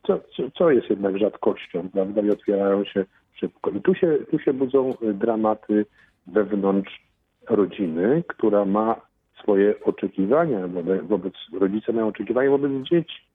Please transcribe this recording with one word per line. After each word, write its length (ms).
Co, 140
co, 60
co 120
jest 200
jednak 280
rzadkością, 720
prawda? 300
I 80
otwierają 540
się 200
szybko. 360
I 100
tu 140
się, 240
tu 80
się 140
budzą, 380
y, 120
dramaty 720
wewnątrz 760
rodziny, 800
która 360
ma 320
swoje 420
oczekiwania 840
wobe-, 340
wobec, 320
rodzice 320
mają 140
oczekiwania 440
wobec 220
dzieci. 520